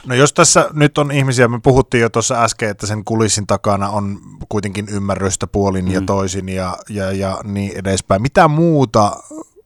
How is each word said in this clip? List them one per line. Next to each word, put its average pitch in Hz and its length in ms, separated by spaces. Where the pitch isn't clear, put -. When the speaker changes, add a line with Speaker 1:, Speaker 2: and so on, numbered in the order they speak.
Speaker 1:
No, 127 80
jos 139 180
tässä 165 400
nyt 147 260
on 143 140
ihmisiä, 131 360
me 117 140
puhuttiin 131 380
jo 117 100
tuossa 117 340
äsken, 113 240
että 104 180
sen 104 180
kulissin 107 420
takana 101 420
on 101 300
kuitenkin 104 400
ymmärrystä 98 580
puolin 95 460
ja 95 80
Speaker 2:
Mm. 95 60
Speaker 1:
toisin 98 420
ja, 92 280
ja, 98 220
ja 95 320
niin 98 340
edespäin. 98 440
Mitä 160 260
muuta 147 680